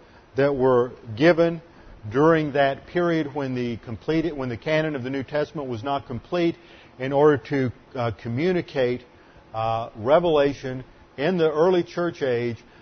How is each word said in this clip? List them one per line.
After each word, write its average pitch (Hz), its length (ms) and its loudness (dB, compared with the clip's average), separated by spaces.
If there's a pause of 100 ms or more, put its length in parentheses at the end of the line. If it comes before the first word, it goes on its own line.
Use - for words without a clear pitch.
(360)
that 139 180 2
were 127 380 4 (240)
given 165 460 4 (500)
during 156 400 4
that 139 360 0
period 165 460 -2
when 135 220 -4
the 120 220 -4
completed, 156 580 -4
when 131 140 -6
the 117 80 -6
canon 156 380 -2
of 123 80 -8
the 127 60 -8
New 135 140 -6
Testament 147 460 -6
was 113 120 -8
not 139 240 -6
complete, 170 520 -4 (420)
in 131 140 -4
order 147 240 6
to, 131 340 -2 (240)
uh, 120 160 -2 (100)
communicate, 127 840 -2 (480)
uh, 113 420 -4
revelation 143 880 2 (320)
in 175 220 -2
the 160 120 4
early 170 340 2
church 170 380 -6
age 120 360 -2 (240)